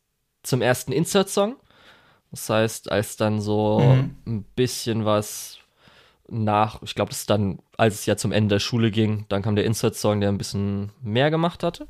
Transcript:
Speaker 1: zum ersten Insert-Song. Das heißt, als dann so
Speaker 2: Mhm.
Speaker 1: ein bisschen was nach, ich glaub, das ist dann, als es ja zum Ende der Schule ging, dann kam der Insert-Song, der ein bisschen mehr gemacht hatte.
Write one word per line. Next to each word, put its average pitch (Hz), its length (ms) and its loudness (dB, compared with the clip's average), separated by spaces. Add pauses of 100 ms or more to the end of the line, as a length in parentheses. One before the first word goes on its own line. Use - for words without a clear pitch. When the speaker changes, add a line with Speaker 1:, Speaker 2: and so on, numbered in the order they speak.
(420)
Speaker 1:
zum - 180 0
ersten 123 320 0
Insert-Song. 196 640 0 (760)
Das - 180 -8
heißt, 110 400 0
als 101 260 -2
dann 107 240 0
so 107 560 4
Speaker 2:
Mhm. 135 200 -2 (100)
Speaker 1:
ein 110 180 -6 (120)
bisschen 113 480 -2
was - 540 -2 (680)
nach, 107 540 0
ich - 140 -12
glaub, 101 140 0
das - 100 -8
ist - 100 -4
dann, 101 300 0 (180)
als 107 160 2
es - 120 -10
ja 104 100 2
zum 98 160 -2
Ende 104 240 2
der 98 40 0
Schule 113 300 2
ging, 107 380 0
dann 98 140 -2
kam 107 140 0
der 104 80 2
Insert-Song, 107 560 0
der 101 100 2
ein 98 80 0
bisschen 101 520 -4 (120)
mehr 123 280 2
gemacht 165 320 -2
hatte. 170 280 -6